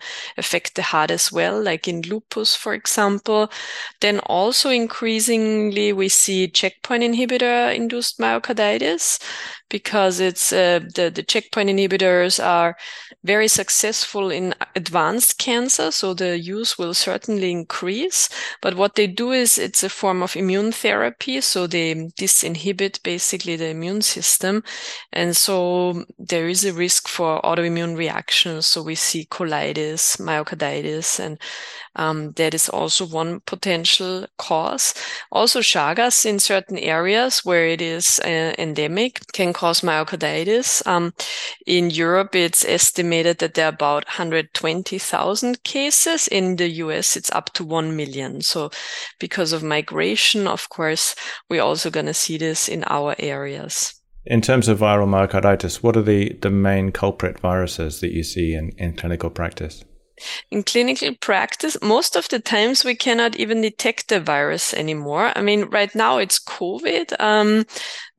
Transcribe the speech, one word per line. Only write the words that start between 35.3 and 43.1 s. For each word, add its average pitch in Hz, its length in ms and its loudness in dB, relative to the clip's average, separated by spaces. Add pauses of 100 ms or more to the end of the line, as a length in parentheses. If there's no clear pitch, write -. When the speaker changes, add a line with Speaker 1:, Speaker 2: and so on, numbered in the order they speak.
Speaker 1:
Also, 240 280 4
Chagas 202 640 2
in 208 140 2
certain 190 380 0
areas 196 640 2
where 170 240 4
it 165 140 0
is, 165 380 0
uh, 165 380 0
endemic 160 640 -2 (140)
can 180 200 0
cause 170 280 0
myocarditis. 165 1080 0
Um, 175 260 2 (540)
in 175 220 4
Europe, 170 440 2
it's 175 300 2
estimated 170 760 2